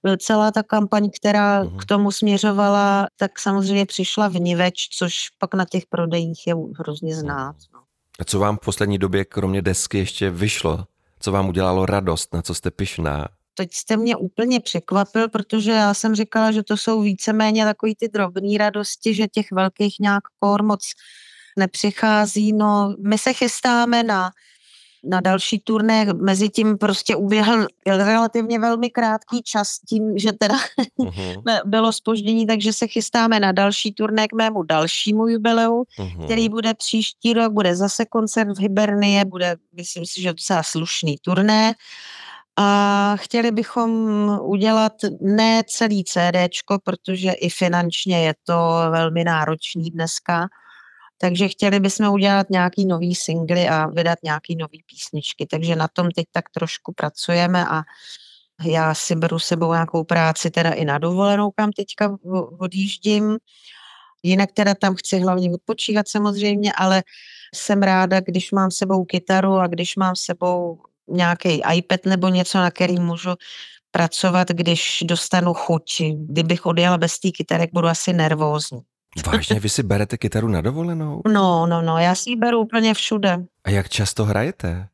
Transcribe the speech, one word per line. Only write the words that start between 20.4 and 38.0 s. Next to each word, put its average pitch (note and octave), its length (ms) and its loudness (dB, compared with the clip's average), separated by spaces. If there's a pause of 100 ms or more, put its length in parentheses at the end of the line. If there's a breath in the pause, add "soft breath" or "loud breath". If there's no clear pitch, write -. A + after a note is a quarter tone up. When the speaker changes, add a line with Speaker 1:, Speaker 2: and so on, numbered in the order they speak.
Speaker 1:
moc G#3 180 0 (760 loud breath)
nepřichází. G#3 960 2
No, G#3 420 2 (120)
my G#3+ 100 2
se B3+ 160 0
chystáme A#3+ 680 2
na, F#3+ 280 0 (720 soft breath)
na F#3 180 0
další F#3+ 380 0
turné. A3 540 2
Mezitím G3+ 640 2
prostě G3+ 380 0
uběhl G#3 520 2 (200)
relativně A3 720 2
velmi A#3 300 0
krátký A3+ 540 -2
čas - 360 -4 (100)
tím, G#3+ 280 0
že G#3+ 220 0
teda G#3+ 160 2 (220)
<laughs> - 220 -4
Speaker 2:
Mhm. F#2 340 -4 (120)
Speaker 1:
ne-, A3 200 0
bylo A3 260 2
zpoždění, A3 560 0
takže G#3+ 260 0
se A3+ 140 -2
chystáme A3+ 520 0
na G3 120 4
další G3+ 420 0
turné G#3+ 340 0
k - 60 -10
mému A3 300 0
dalšímu E3 640 0
jubileu, A#3 560 2 (160)
Speaker 2:
Mhm. F2 260 -8
Speaker 1:
který A3+ 240 0
bude A3+ 240 -2
příští - 600 -2
rok. A3+ 200 2
Bude F#3 220 2
zase G3 300 -2